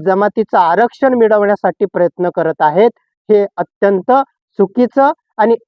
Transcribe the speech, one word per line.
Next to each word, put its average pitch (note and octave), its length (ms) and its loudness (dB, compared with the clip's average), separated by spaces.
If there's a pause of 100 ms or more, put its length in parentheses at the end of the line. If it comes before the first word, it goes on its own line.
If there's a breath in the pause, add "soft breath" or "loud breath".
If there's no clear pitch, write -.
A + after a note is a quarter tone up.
जमातीचं G3+ 520 -2
आरक्षण G#3 560 0
मिळवण्यासाठी G#3 800 0
प्रयत्न F3 440 -2
करत D#3+ 260 -4
आहेत. F3 280 2 (380)
हे G#3 160 2 (120)
अत्यंत F#3+ 560 -2 (460)
चुकीचं B3 540 0 (260)
आणि A3+ 180 2 (100)